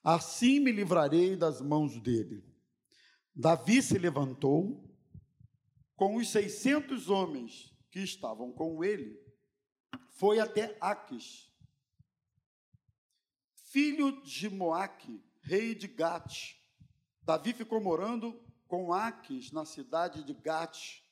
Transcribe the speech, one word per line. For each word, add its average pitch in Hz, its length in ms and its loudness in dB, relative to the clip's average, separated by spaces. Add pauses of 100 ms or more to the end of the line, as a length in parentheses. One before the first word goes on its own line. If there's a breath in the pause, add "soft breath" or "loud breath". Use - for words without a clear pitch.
Assim 240 600 4
me 262 100 4
livrarei 180 640 4
das 165 260 0
mãos 143 400 0
dele." 107 440 -2 (880 soft breath)
Davi 165 480 4
se 208 160 2
levantou 151 880 0 (1080)
com 202 180 2
os 233 160 -2
seiscentos 247 800 0
homens 160 680 -4 (140)
que - 80 -12
estavam 123 540 -8
com 160 320 -4
ele, 185 360 -4 (920)
foi 208 280 4
até 214 420 -2
Aques, - 720 -8 (2250)
filho 277 500 2
de 170 260 -8
Moaque, 175 720 -4 (200)
rei 220 340 -2
de 202 140 -12
Gate. - 640 -4 (680)
Davi 165 300 0
ficou 226 280 -2
morando 214 600 -2 (280)
com 180 240 -2
Aques 180 580 -4
na 156 140 -6
cidade 151 580 -4
de 143 100 -10
Gate 160 680 -6 (120)